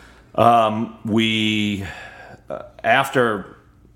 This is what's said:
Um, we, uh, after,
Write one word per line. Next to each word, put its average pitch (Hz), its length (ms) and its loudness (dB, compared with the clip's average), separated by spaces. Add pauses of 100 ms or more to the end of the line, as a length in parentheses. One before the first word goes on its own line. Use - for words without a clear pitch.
(360)
Um, 113 680 2
we, 107 800 0 (680)
uh, - 120 -10 (220)
after, 120 720 0 (380)